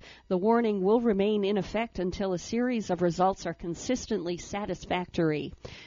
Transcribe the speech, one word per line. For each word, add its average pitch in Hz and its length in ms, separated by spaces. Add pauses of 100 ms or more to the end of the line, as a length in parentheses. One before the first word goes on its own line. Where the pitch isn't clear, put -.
(280)
The 190 100
warning 214 440
will 208 180
remain 208 460
in 208 120
effect 214 400
until 190 360
a 175 40
series 233 520
of 175 120
results 180 440
are 170 80
consistently 180 840
satisfactory. 175 1160 (340)